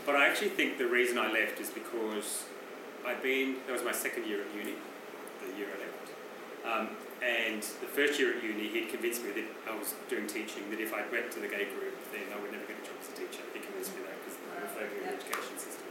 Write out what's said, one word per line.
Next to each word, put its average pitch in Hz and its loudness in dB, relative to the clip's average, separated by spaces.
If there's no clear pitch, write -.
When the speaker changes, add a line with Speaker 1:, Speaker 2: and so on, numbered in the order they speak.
Speaker 1:
But 139 6
I 143 10
actually 196 4
think 143 4
the 123 4
reason 120 6
I 110 4
left 107 4
is 104 -2
because 107 -2
I'd 123 0
been, 131 4
that 131 -2
was 120 0
my 113 2
second - 0
year 101 2
at 104 -4
uni, - -4
the 95 -6
year 101 -2
I - -4
left. - -6
Um, 110 2
and 113 4
the - -4
first 143 6
year 120 6
at 110 -2
uni, 107 0
he'd 110 2
convinced 117 0
me 101 0
that 110 -2
I 110 -2
was - -2
doing 107 0
teaching, 107 -4
that 107 -2
if 110 0
I 104 0
went 117 0
to 107 -4
the 104 -2
gay 101 0
group, 95 -2
then 101 -4
I 104 -2
would 101 -4
never 104 -4
get 104 -6
a - -8
job - -8
as - -10
a - -8
teacher. - -6
He - -4
convinced 190 -4
me - -6
that - -6
because - -8
of - -10
the 101 -6
phobia 101 -4
in - -4
the - -2
Speaker 2:
Yeah. - -4
Speaker 1:
education - -4
system. - -6